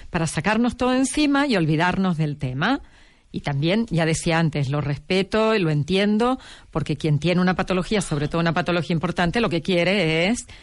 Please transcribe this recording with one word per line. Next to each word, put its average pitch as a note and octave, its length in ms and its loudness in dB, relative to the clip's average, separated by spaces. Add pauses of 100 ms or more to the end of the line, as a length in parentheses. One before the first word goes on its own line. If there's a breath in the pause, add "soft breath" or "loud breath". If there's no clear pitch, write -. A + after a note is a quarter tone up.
(100)
para E3 160 -2
sacarnos A3 500 0
todo B3+ 180 0
encima C#4 520 2
y A#3+ 100 2
olvidarnos F3 640 2
del D3 180 -2
tema. D3+ 440 -2 (520 soft breath)
Y - 80 -8
también, E3 500 0
ya E3 160 2
decía D#3+ 320 0
antes, D3 300 0
lo D3 120 -2
respeto F#3+ 720 0
y G#3+ 40 2
lo E3 120 0
entiendo, G#3 680 2 (320 loud breath)
porque D3+ 260 -4
quien D3 220 0
tiene F3 220 0
una F3+ 140 2
patología, F#3 480 -2
sobre D3 260 -2
todo E3 120 -2
una E3+ 140 0
patología F3 400 -2
importante, F3 460 0
lo G#3+ 100 2
que D#3+ 120 -2
quiere F3 640 2
es A#3+ 180 -2 (160 loud breath)